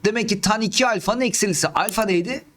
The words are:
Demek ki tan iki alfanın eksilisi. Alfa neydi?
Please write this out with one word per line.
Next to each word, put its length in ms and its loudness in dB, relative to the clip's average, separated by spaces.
Demek 240 0
ki 120 -2
tan 200 0
iki 260 0
alfanın 340 0
eksilisi. 480 0
Alfa 360 0
neydi? 380 -2